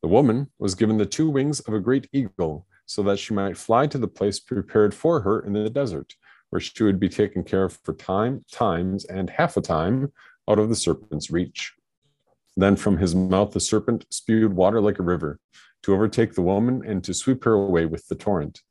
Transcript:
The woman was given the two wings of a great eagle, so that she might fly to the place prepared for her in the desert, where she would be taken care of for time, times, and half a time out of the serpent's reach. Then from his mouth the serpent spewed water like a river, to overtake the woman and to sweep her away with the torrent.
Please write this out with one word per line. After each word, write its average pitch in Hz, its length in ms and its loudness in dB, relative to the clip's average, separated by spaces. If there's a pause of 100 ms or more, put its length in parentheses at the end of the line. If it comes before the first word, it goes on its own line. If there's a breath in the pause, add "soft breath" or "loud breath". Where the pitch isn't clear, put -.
The 80 80 -4
woman 127 500 4
was 98 160 -2
given 110 220 2
the 104 80 2
two 156 240 0
wings 139 320 -2
of 107 120 -8
a 110 60 -2
great 127 340 -2
eagle, 92 540 -4 (180)
so - 160 -6
that 101 160 2
she - 160 -6
might 98 240 -2
fly 123 300 2
to 139 100 -6
the 113 100 -2
place 101 320 -4
prepared 104 540 0
for 160 280 0
her 98 180 0
in 101 140 -6
the 107 180 -2
desert, 120 420 -6 (380 soft breath)
where 90 80 -2
she - 240 -4
would 98 160 4
be 95 100 2
taken 95 340 -2
care 95 200 0
of 90 200 -4
for 95 100 -6
time, 107 580 -4
times, 92 540 -2
and 92 260 -6
half - 260 -2
a 95 40 0
time 101 500 -2 (360 soft breath)
out 104 120 4
of 107 100 2
the 113 60 0
serpent's - 560 -4
reach. - 420 -6 (840)
Then 98 200 6
from 98 220 0
his 87 180 2
mouth 95 360 2
the - 80 -4
serpent 107 520 -2
spewed 110 420 0
water 95 260 4
like 101 200 0
a 95 40 -2
river, 80 360 -2 (420 soft breath)
to 98 120 2
overtake 110 420 0
the - 80 0
woman 113 420 0
and 98 180 -4
to 95 100 -8
sweep 131 320 -2
her 117 80 4
away 95 320 2
with 80 220 -6
the - 80 -4
torrent. 82 560 -4